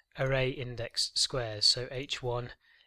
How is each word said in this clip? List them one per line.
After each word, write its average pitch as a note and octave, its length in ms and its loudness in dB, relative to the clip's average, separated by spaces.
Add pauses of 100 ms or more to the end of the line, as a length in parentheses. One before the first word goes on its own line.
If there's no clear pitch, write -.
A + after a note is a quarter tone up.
(180)
array C3+ 320 2
index B2 640 -4
squares. A2 540 2
So B2 240 4
H C3 320 -6
one A#2+ 260 -2 (380)